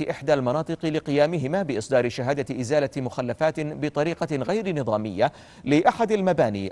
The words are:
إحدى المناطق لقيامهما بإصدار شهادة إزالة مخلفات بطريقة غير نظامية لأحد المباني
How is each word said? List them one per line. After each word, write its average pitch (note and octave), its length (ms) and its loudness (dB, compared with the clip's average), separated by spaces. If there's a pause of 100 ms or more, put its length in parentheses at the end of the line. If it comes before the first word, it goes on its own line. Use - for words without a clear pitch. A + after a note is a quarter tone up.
(120)
إحدى C#3+ 220 -2
المناطق D3 520 0
لقيامهما D3+ 800 0
بإصدار B2 460 2
شهادة C3 520 -2
إزالة C3+ 360 0
مخلفات C3 600 -2
بطريقة D3+ 760 -2
غير F3+ 400 -2
نظامية A2 560 0 (320)
لأحد G#3 480 2
المباني D3 600 0